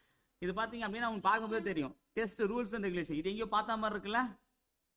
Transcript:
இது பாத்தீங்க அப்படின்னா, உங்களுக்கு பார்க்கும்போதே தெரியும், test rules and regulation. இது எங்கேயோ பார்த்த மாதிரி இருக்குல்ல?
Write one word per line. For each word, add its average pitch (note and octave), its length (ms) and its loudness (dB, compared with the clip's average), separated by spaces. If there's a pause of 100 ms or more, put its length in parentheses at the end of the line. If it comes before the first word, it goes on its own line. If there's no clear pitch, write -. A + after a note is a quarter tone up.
(420)
இது F3+ 120 -2
பாத்தீங்க A3+ 300 -2
அப்படின்னா, A3 240 0
உங்களுக்கு G3+ 220 2
பார்க்கும்போதே A3 320 2
தெரியும், D#3 340 0 (200)
test A3+ 260 0
rules G#3+ 320 0
and G#3+ 120 -2
regulation. F3 280 0
இது E3 160 0
எங்கேயோ G#3+ 180 -2
பார்த்த A3 300 2
மாதிரி G#3+ 160 0
இருக்குல்ல? G#3 280 0 (760)